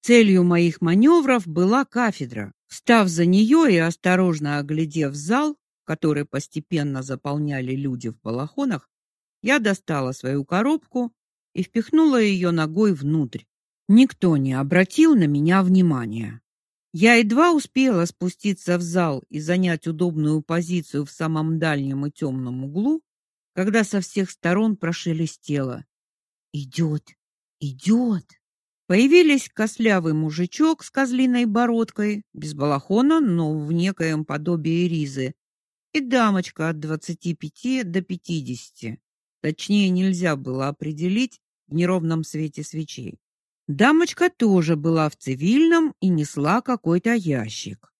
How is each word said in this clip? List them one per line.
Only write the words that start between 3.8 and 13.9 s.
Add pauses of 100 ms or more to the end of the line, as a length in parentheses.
оглядев
зал, (280)
который
постепенно
заполняли
люди
в
балахонах, (540)
я
достала
свою
коробку (400)
и
впихнула
ее
ногой
внутрь. (440)
Никто